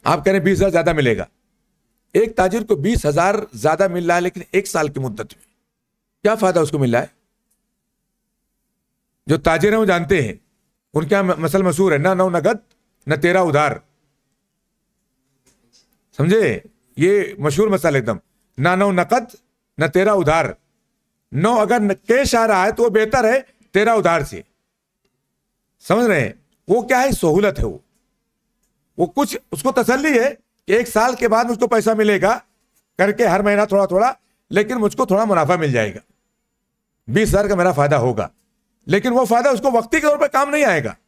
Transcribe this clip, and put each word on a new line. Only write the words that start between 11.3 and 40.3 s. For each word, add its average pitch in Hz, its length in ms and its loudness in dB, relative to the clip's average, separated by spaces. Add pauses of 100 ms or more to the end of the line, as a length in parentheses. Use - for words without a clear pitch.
मसल 160 280 -2
मशहूर 180 300 2
है, 143 60 2
"ना 175 160 0
नौ 185 140 0
नगद 175 320 -2 (460)
न 147 100 0
तेरा 180 260 2
उधार", 147 380 0 (2500)
समझे? 165 520 0 (260)
ये 185 440 0
मशहूर 151 280 0
मसल 170 280 0
एकदम, 110 220 -2 (400)
"ना 170 180 0
नौ 202 160 2
नकद 220 400 -2 (460)
न 156 100 0
तेरा 196 260 2
उधार", 156 400 0 (800)
नौ 190 240 0
अगर 220 240 2
न-, 202 140 0
कैश 254 400 0
आ 226 120 2
रहा 190 180 2
है 226 80 0
तो 233 100 -2
वो 233 80 2
बेहतर 220 360 0
है 254 140 2 (340)
तेरा 220 200 2
उधार 170 300 0
से, - 200 -14 (1400)
समझ 226 240 0
रहे 180 140 2
हैं? 104 140 -4 (340)
वो 226 140 2
क्या 254 160 0
है, 262 140 0
सहूलत 185 460 0
है 117 60 -2
वो, 95 160 -8 (1200)
वो 180 100 0
कुछ - 300 -4 (140)
उसको 240 200 -4
तसल्ली 262 380 0
है 262 200 2
कि - 440 -8
एक 240 140 0
साल 240 260 0
के 233 140 -2
बाद 226 180 2
मुझको 233 200 -2
पैसा 220 280 2
मिलेगा 208 400 0 (640)
करके 208 280 2
हर 190 160 2
महीना 208 240 2
थोड़ा 196 200 2
थोड़ा, 208 280 0 (360)
लेकिन 226 280 -2
मुझको 220 280 0
थोड़ा 202 180 2
मुनाफा 175 320 2
मिल 156 160 -2
जाएगा, 107 280 -2 (1080)
बीस 180 200 0
हजार 202 200 0
का 196 80 0
मेरा 175 160 2
फायदा 143 260 2
होगा। 113 320 -2 (560)
लेकिन 208 260 0
वो 254 140 2
फायदा 240 240 2
उसको 262 200 0
वक्ती 233 300 0
के 202 60 -2
तौर 294 120 2
पर 294 100 0
काम 285 220 0